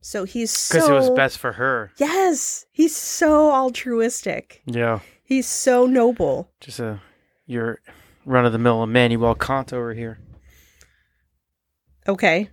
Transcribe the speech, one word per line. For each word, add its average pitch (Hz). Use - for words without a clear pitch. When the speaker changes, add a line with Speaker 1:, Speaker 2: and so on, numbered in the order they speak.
Speaker 1:
So 202
he's 226
so -
Speaker 2:
'Cause 160
it 143
was 131
best 135
for 117
her. 120
Speaker 1:
Yes. 330
He's 320
so 302
altruistic. 247
Speaker 2:
Yeah. 117
Speaker 1:
He's 262
so 247
noble. 233
Speaker 2:
Just -
a, 107
your 117
run-of-the-mill 120
Immanuel 117
Kant 135
over 120
here. 113
Speaker 1:
Okay. 196